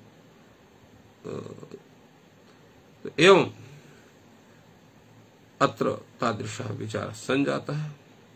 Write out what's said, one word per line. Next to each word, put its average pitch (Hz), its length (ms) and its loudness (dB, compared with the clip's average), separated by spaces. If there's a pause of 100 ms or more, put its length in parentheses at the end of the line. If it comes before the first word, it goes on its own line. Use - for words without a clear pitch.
(1300)
अ, - 140 -8 (1800)
एवम् 160 320 8 (2000)
अत्र 131 320 2
तादृशः 110 760 -6
विचारः 107 440 -6
सञ्जातः। 143 800 -2 (460)